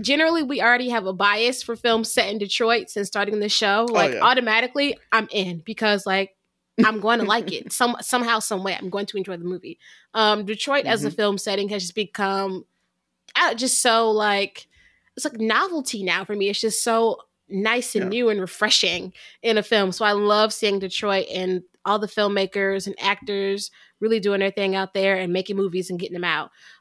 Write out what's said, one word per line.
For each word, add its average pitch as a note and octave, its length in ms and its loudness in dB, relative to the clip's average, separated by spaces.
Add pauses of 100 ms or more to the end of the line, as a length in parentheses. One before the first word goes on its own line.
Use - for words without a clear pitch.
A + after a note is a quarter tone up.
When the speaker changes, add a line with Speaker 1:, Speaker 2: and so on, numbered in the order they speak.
Speaker 1:
generally D#4 420 4
we C4 180 -2
already B3 300 4
have A3+ 160 -2
a F#3 60 -4
bias G#3+ 500 2
for A#3 140 -6
films A3+ 360 0
set G#3 180 2
in G#3+ 80 -4
Detroit A3+ 520 0
since G3+ 180 -4
starting G#3 320 -2
the G#3 80 -2
show. G#3 400 2
Speaker 2:
Oh, A#3+ 40 -4
Speaker 1:
Like, E3 220 4
Speaker 2:
yeah. A2 60 -2
Speaker 1:
automatically, B3+ 760 2 (160)
I'm A3 200 2
in F3+ 320 -2
because, G#3 420 0
like, G3 300 -2 (480)
I'm G#3+ 160 2
going A3+ 200 2
to - 60 0
like G3 260 0
Speaker 2:
<laughs> - 0 -
Speaker 1:
it. - 200 -8
Some, A#3+ 280 2
somehow, A#3 400 0
some G3 240 -4
way, F#3+ 100 -2
I'm F#3+ 160 -8
going G3+ 160 -4
to - 100 -8
enjoy F#3+ 200 -6
the E3+ 80 -12
movie. F3+ 340 -8 (360)
Um, G#3+ 320 2
Detroit C4+ 400 0
as G#3 180 0
a G#3 40 2
Speaker 2:
Mm-hmm. - 80 -8
Speaker 1:
film G#3 220 0
setting G3+ 320 -2
has G3+ 120 -4
just F3 120 -10
become, G3 680 -4 (720)
uh, D4+ 180 4
just B3 260 0
so, A3+ 300 4
like, G#3 560 0 (500)
it's - 80 -8
like C4+ 160 -4
novelty C4 640 0
now F3+ 220 -2
for G#3 100 -6
me. G3 160 0
It's G3+ 100 -4
just G#3+ 240 0
so A3+ 340 2 (300)
nice A3 460 -2
and F#3+ 100 0
Speaker 2:
Yeah. F#3 40 -4
Speaker 1:
new A#3 200 2
and G#3 120 0
refreshing F#3 720 -2 (300)
in A3+ 140 2
a G#3 60 2
film. G3+ 300 2
So A3 120 -4
I G#3 80 4
love G#3 400 2
seeing G3+ 280 0
Detroit G3 520 -2
and F#3 300 -2 (220)
all G#3 140 2
the G#3 80 -4
filmmakers G3 800 0
and G3 140 -8
actors G3+ 680 -2 (300)
really A3 200 2
doing G3 200 2
their G3 100 2
thing F#3+ 240 -2
out F#3+ 200 -4
there G3 220 2
and F3+ 160 -2
making F#3+ 240 -2
movies F#3 340 -2
and F3+ 80 -6
getting F3+ 160 -8
them F3 100 -6
out. D#3 260 -2 (300)